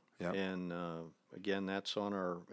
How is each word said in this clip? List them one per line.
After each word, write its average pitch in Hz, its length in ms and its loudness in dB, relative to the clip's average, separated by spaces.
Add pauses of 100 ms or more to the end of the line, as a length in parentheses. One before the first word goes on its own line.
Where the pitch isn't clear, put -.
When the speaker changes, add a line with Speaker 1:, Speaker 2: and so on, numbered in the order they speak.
(180)
Speaker 1:
Yep. 87 160 0
Speaker 2:
And, 92 380 0
uh, 85 280 -2 (340)
again, 95 300 2
that's 98 320 0
on 101 160 2
our 90 240 2 (160)